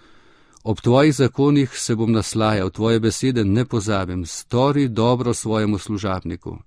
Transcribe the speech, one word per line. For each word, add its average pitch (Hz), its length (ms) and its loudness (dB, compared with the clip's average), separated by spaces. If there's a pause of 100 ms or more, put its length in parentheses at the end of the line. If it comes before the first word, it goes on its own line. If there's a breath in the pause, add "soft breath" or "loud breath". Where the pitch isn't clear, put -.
(640 soft breath)
Ob 110 180 -4
tvojih 135 340 4
zakonih 139 600 2
se - 180 -4
bom 110 160 0
naslajal, 107 580 0
tvoje 113 300 0
besede 113 460 0
ne 110 200 2
pozabim. 95 600 -2
Stori 139 600 0
dobro 120 460 0
svojemu 107 440 0
služabniku. 92 880 -6